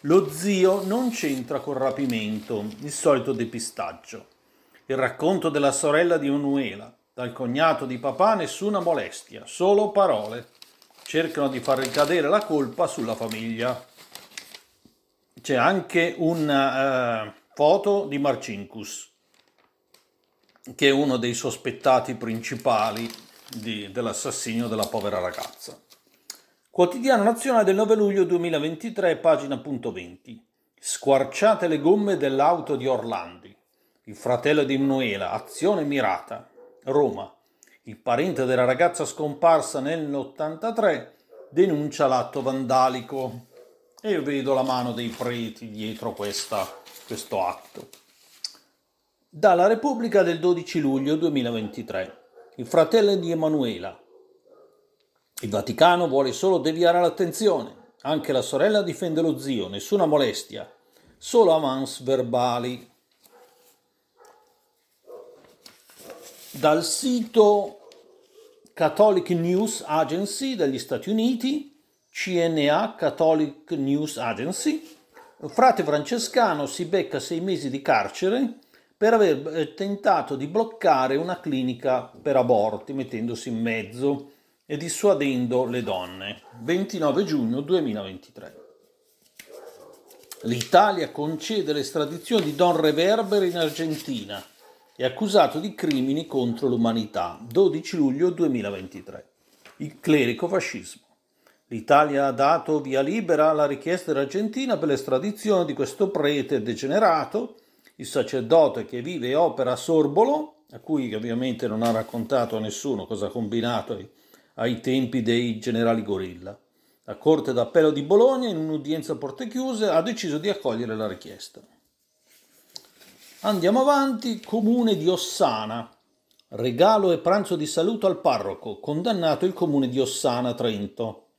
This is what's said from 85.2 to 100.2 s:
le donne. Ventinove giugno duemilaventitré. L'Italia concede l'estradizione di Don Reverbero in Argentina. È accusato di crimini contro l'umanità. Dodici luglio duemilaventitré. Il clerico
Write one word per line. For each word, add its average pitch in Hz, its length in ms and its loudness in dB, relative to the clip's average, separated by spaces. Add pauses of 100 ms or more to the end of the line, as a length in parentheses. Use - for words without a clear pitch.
le 120 160 -4
donne. 95 580 -8 (220)
Ventinove 170 640 0
giugno 131 360 -2
duemilaventitré. 113 1040 -4 (1800)
L'Italia 165 680 2
concede 156 640 -4
l'estradizione 156 720 -2
di 147 100 -4
Don 175 200 4
Reverbero 190 720 2
in 175 140 -2
Argentina. 147 840 -4 (540)
È 123 80 -4
accusato 156 560 4
di 202 140 -8
crimini 143 520 0
contro 123 400 -2
l'umanità. 113 760 -2
Dodici 165 520 0
luglio 147 360 2
duemilaventitré. 117 1000 -4 (440)
Il 151 240 -12
clerico 147 480 2